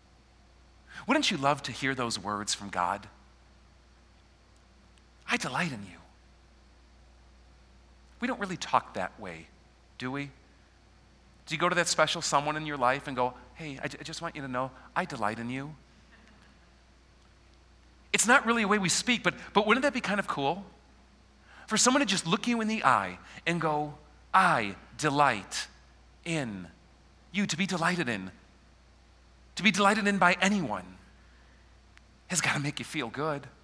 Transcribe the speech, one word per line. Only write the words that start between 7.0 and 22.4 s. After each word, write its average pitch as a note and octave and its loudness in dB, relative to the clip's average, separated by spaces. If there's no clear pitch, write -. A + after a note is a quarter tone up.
We A#3+ -4
don't B3+ -4
really F#3 -6
talk - 0
that - -6
way, E2+ -12
do B2+ -6
we? C#3+ -6
Do - -6
you - -6
go F3 2
to F3 0
that F3 2
special D#3+ 2
someone D3+ 0
in D#3 -6
your D3 -6
life C3 2
and C3+ -6
go, B2 0
"Hey, D3 -12
I, D3 -6
j-, - -10
I - -14
just D#3 -12
want E3 -10
you D3 -10
to C3+ -10
know, C3 -4
I F3 -2
delight A2 -4
in A#2 -8
you"? C#3 -8
It's G3 4
not B3+ 8
really A3+ 4
a G3 0
way G#3 4
we F#3 2
speak, - 0
but, F3 2
but G3+ 6
wouldn't A#3+ 4
that C#4+ 2
be A#3+ -2
kind G3+ 0
of - -4
cool? D#3+ -2
For G#3+ 0
someone B3+ 6
to C#4 2
just F#3+ -2
look G3 0